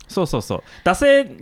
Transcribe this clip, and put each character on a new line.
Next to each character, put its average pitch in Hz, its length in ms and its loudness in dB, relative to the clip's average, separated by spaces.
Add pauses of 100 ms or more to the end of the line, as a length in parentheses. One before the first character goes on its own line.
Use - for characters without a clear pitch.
そ 190 160 -4
う 147 40 -2
そ 135 100 -4
う 110 40 -4
そ 101 140 -6
う。 - 80 -10 (220)
惰 180 100 2
性 277 300 4 (160)